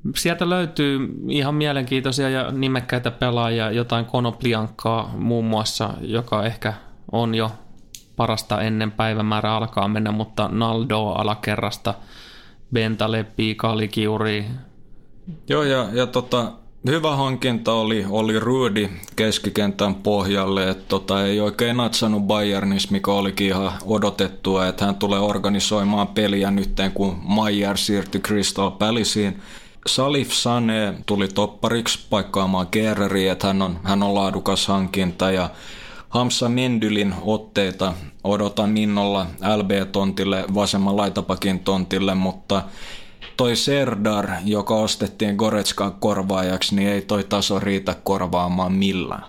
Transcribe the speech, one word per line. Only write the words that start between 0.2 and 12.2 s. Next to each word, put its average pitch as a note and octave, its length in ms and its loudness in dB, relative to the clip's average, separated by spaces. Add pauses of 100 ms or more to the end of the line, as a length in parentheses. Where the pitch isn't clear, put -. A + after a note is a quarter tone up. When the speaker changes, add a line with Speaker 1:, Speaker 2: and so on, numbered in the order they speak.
Speaker 1:
löytyy D#3 500 0 (300)
ihan C#3 260 0
mielenkiintoisia C3+ 720 0
ja C3 220 0
nimekkäitä B2+ 600 0
pelaajia, A#2 600 0
jotain A#2 340 0
Konopliankkaa A2+ 1120 -2
muun A2+ 280 2
muassa, A2 560 0
joka G#2+ 440 -2
ehkä G#2+ 280 -4 (380)
on A2+ 240 0
jo A2 160 0 (640)
parasta A2 460 0
ennen A2 300 0
päivämäärä G#2+ 640 0
alkaa G#2+ 320 0
mennä, G#2+ 240 0
mutta G#2+ 400 -2
Naldo A2+ 520 0
alakerrasta, G#2 920 -2 (800)